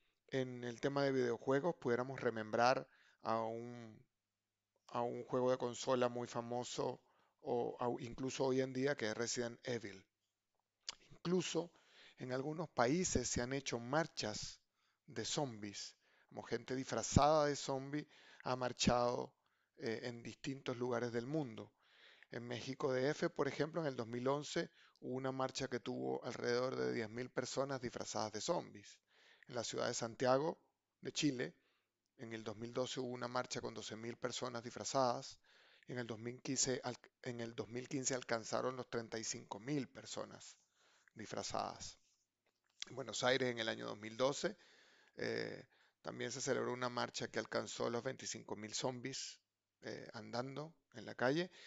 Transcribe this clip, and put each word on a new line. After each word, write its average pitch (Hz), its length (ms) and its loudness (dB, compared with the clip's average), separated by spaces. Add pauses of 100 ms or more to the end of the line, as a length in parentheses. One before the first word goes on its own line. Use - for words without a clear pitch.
(260)
en 127 380 -2
el 120 180 -6
tema 139 200 4
de 139 100 4
videojuegos 135 640 4
pudiéramos 127 440 2
remembrar 117 680 6 (360)
a 113 180 2
un, 117 640 -6 (840)
a 120 120 0
un 120 240 0
juego 127 260 4
de 131 60 6
consola 123 540 2
muy 120 180 -2
famoso, 123 720 -2 (400)
o 120 400 0
a, 123 220 2
incluso 131 420 -2
hoy 131 160 6
en 131 140 0
día, 135 240 2
que 113 80 0
es 107 80 0
Resident 117 520 -2
Evil. 104 380 -4 (1040)
Incluso 170 640 0 (460)
en 127 140 -4
algunos 151 360 -2
países 127 640 4
se 123 100 2
han 127 140 0
hecho 135 240 -2
marchas 120 800 0 (460)
de 113 180 -6
zombies, 107 720 -4 (320)
como 110 140 -8
gente 120 340 -2
disfrazada 143 720 6
de 143 100 2
zombie 139 500 -4 (360)
ha 127 140 0
marchado, 123 760 2 (460)
eh, 117 240 -2
en 117 200 -8
distintos 131 540 -4
lugares 120 360 0
del 117 120 0
mundo. 123 480 -4 (580)
En 120 160 -8
México 131 460 -2
D 127 160 4
F, 156 220 2
por 139 180 0
ejemplo, 160 320 0
en 160 60 0
el 131 100 0
dos 117 100 -4
mil 123 220 0
once 151 420 0 (300)
hubo 127 140 -4
una 131 180 0
marcha 131 360 0
que 120 120 0
tuvo 131 440 -2
alrededor 120 520 2
de 127 160 2
diez 113 160 0
mil 120 220 -6
personas 135 500 -2
disfrazadas 110 520 -2
de 104 100 -4
zombies. 135 580 -4 (460)
En - 80 -14
la 113 100 -2
ciudad 123 220 0
de 120 80 0
Santiago, 131 640 2 (400)
de 135 120 -6
Chile, 143 440 2 (640)
en 113 160 -8
el 110 100 -8
dos 107 140 -6
mil 117 160 -8
doce 127 260 0
hubo 127 80 -2
una 123 200 -4
marcha 123 340 -2
con 117 100 -4
doce 110 240 -8
mil 117 220 -6
personas 123 440 -2
disfrazadas. 123 760 0 (480)
En 127 120 -6
el 120 80 -4
dos 110 120 -6
mil 120 240 -6
quince 131 420 2
al-, 123 140 -4 (240)
en 120 180 -6
el 117 140 -6
dos 104 160 -4
mil 123 180 -6
quince 131 260 0
alcanzaron 120 600 0
los 123 140 -8
treinta 117 280 -4
y 110 60 -4
cinco - 340 -6
mil 131 300 0
personas 107 720 -10 (560)
disfrazadas. 104 840 -4 (920)
En - 40 -14
Buenos 117 300 -4
Aires, 127 260 6
en 117 80 -4
el 113 120 0
año 117 160 -4
dos 113 120 -6
mil 110 200 -10
doce, 143 360 2 (640)
eh, 110 460 -4 (340)
también 123 300 -6
se 127 100 -6
celebró 120 320 0
una 123 160 -2
marcha 120 380 -4
que - 140 -2
alcanzó 117 500 -2
los 117 140 -2
veinticinco 113 500 -6
mil 107 180 -8
zombies, 127 680 -4 (400)
eh, - 340 -8
andando 131 600 -6 (180)
en 107 100 -12
la 104 120 -8
calle, 151 340 4 (160)